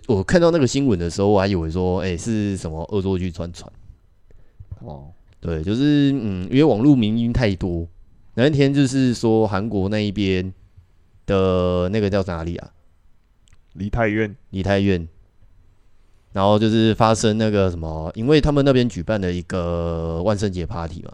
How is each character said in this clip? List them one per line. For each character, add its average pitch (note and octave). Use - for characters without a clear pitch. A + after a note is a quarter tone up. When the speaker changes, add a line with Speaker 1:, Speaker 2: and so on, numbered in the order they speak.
Speaker 1:
我 G2+
看 F3
到 E3+
那 E3+
个 B2+
新 C#3
闻 G#2+
的 E2+
时 G2
候， G2+
我 G#2
还 F#2+
以 G2+
为 D#2+
说， F2+
哎， F2+
是 G#2
什 F2
么 D#2+
恶 G#2
作 F#2+
剧 F2+
专 F2
传。 -
Speaker 2:
哦。 D2
Speaker 1:
对， D#2+
就 F#2+
是， C#3+
嗯， G2
因 B2+
为 C#3+
网 B2+
络 C#3+
迷 A2+
因 A#2
太 A2+
多， F2
那 B2
天 C#3
就 C#3+
是 C3
说 A2
韩 G2+
国 G2
那 G#2+
一 G#2
边 F#2+
的 F2+
那 G#2+
个 G2+
叫 G2
哪 E2+
里 E2+
啊？ -
Speaker 2:
梨 G2
泰 A2+
院。 G#2
Speaker 1:
梨 F#2+
泰 G2
院。 F#2+
然 G2
后 G#2
就 A2
是 A2
发 A2
生 G#2+
那 A2
个 G2+
什 F2
么， D#2+
因 A2+
为 D3+
他 D#3
们 C#3+
那 C#3
边 B2
举 -
办 G#2+
了 F2+
一 F2+
个 E2+
万 G#2
圣 G2+
节 F2
party E2
嘛。 -